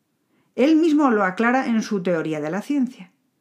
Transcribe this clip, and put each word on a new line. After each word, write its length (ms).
Él 200
mismo 360
lo 120
aclara 440
en 160
su 180
teoría 400
de 80
la 140
ciencia. 480